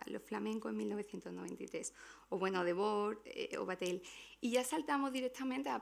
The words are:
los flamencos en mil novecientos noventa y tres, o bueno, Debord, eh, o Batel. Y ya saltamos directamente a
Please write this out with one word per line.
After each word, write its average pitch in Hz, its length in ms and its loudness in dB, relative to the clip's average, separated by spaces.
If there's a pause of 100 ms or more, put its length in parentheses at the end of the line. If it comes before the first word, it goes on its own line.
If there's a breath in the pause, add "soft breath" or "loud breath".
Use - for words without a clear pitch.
los - 160 -6
flamencos 214 500 -2
en 214 60 0
mil 214 120 0
novecientos 202 440 -6
noventa 180 300 -6
y - 40 -8
tres, - 260 -6 (360 loud breath)
o - 80 0
bueno, 185 260 4
Debord, 208 640 4
eh, - 320 -4
o - 80 0
Batel. 180 360 0 (380 loud breath)
Y 240 120 2
ya 247 120 6
saltamos 285 480 2
directamente 262 580 0
a 240 120 2